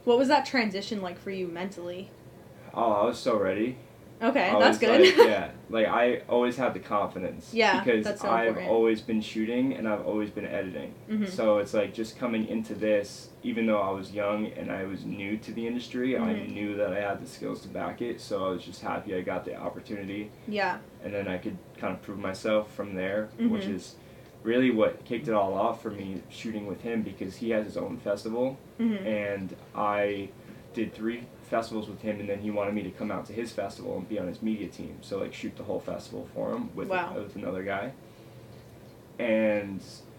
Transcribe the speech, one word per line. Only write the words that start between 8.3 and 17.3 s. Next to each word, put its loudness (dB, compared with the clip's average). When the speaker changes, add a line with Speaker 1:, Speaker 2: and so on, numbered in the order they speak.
Speaker 2:
I've 4
Speaker 1:
important. 0
Speaker 2:
always 6
been 0
shooting 0
and -4
I've 0
always 0
been -8
editing. -6
Speaker 1:
Mm-hmm. 0
Speaker 2:
So 4
it's, -2
like, 0
just -6
coming 0
into -4
this, 0
even 0
though 4
I 0
was -6
young 0
and -6
I -4
was -6
new -4
to -12
the -4
industry, -2
I 0
Speaker 1:
Mm-hmm. -6
Speaker 2:
knew -4
that 0
I -2
had -2
the -12
skills -8